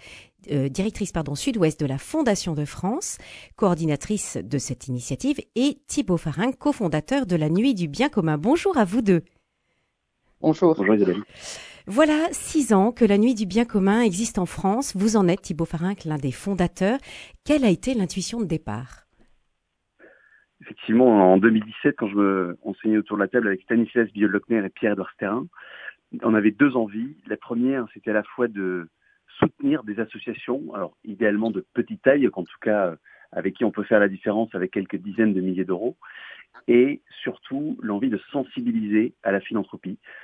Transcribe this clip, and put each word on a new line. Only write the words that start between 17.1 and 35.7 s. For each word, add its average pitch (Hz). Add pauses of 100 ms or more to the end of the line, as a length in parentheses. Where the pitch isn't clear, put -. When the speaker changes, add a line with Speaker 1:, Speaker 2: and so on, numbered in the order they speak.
Speaker 1:
Quelle 294
a 208
été 247
l'intuition 202
de 202
départ ? 123 (1500)
Speaker 3:
Effectivement, 110
en 95
deux 107
mille 107
dix-sept, 135
quand 107
je 101
me 95
renseignais 107
autour 104
de 101
la 95
table 117
avec 95
Stanislas 117
Biel-Lochner 104
et 92
Pierre-Edouard 101
Sterrin, 107 (800)
on 110
avait 107
deux 131
envies. 117 (140)
La 107
première, 123
c'était 107
à 107
la 104
fois 120
de 92 (500)
soutenir 143
des 104
associations, 117
alors 95 (100)
idéalement 107
de 95
petite 113
taille, 135
qu'en 90
tout -
cas, 104
euh, 80 (360)
avec 92
qui 123
on 104
peut 104
faire 107
la 101
différence 107
avec 92
quelques 98
dizaines 101
de 92
milliers 92
d'euros, 92 (720)